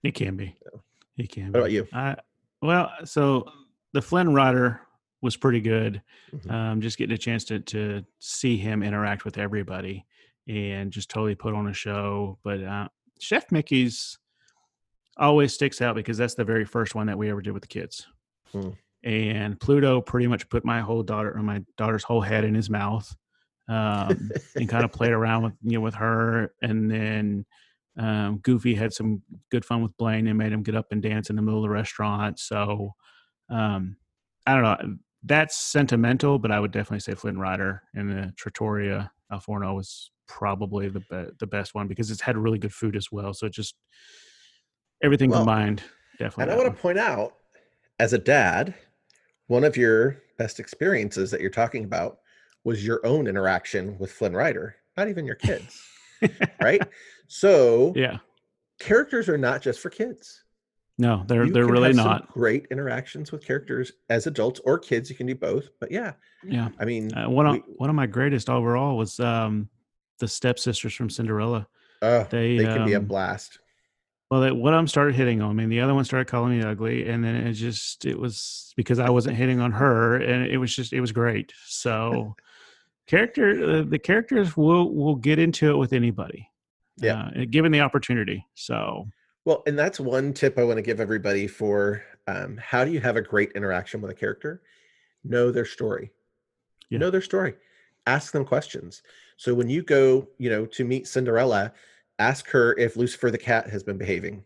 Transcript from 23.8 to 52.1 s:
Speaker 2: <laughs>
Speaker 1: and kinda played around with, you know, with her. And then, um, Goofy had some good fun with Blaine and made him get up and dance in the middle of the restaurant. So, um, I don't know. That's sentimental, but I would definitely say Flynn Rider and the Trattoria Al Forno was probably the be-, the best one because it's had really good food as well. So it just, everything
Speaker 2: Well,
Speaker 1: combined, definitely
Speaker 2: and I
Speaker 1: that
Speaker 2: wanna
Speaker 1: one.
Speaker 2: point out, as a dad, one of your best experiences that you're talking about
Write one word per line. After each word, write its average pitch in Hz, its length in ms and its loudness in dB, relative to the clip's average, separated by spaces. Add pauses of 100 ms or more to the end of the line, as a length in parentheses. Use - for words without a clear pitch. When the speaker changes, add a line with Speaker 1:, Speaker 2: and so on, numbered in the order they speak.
Speaker 2:
<laughs> - 120 -20
Speaker 1:
and 113 140 -2
kinda 117 180 2
played 117 240 0
around 113 320 2
with, 110 100 -2 (100)
you 117 100 0
know, 113 80 0
with 110 140 -4
her. 113 680 0
And 110 280 0
then, 107 560 -2 (520)
um, 107 400 -2
Goofy 117 380 0
had 107 180 -2
some 107 280 -2 (280)
good 120 160 -2
fun 117 180 -2
with 107 140 -4
Blaine 110 300 0
and 110 100 0
made 110 140 0
him 107 120 -2
get 104 120 -4
up 110 160 -4
and 107 100 -2
dance 107 280 -4
in 107 60 -2
the 110 60 -2
middle 107 180 0
of 107 40 -2
the 104 100 -2
restaurant. 104 680 -4
So, 101 540 -4 (560)
um, 101 480 -2 (480)
I 135 80 4
don't 131 100 4
know. 104 340 0 (260)
That's 151 340 0
sentimental, 127 840 2
but 107 120 0
I 104 80 2
would 104 120 -2
definitely 104 300 -4
say - 140 -8
Flynn 101 240 -8
Rider 95 440 -4 (100)
and 101 160 -6
the 98 280 -6
Trattoria 101 760 -4 (200)
Al 101 80 -10
Forno 101 360 -6
was - 340 -12 (180)
probably 101 600 -4
the 95 120 -8
be-, 90 380 -10
the 110 80 -8
best 101 280 -6
one 104 120 -4
because 104 240 -4
it's 107 100 -8
had 120 160 -2
really 110 200 0
good 101 160 -6
food 104 220 -4
as 101 160 -6
well. 101 220 -8
So 110 140 -8
it 98 60 -8
just, - 220 -10 (1300)
everything 139 260 6
Speaker 2:
Well, 113 120 6
Speaker 1:
combined, 107 420 2 (340)
definitely 113 260 -6
Speaker 2:
and 151 80 -2
I 208 40 0
Speaker 1:
that - 20 4
Speaker 2:
wanna 254 120 2
Speaker 1:
one. - 80 -6
Speaker 2:
point 180 220 0
out, 123 340 -2 (680)
as 113 140 4
a 123 40 2
dad, 123 560 4 (760)
one 123 160 4
of 147 140 2
your 120 440 4 (160)
best 113 220 -6
experiences 104 720 -2
that 78 100 -4
you're 95 80 -2
talking 113 340 -2
about 90 360 -6 (440)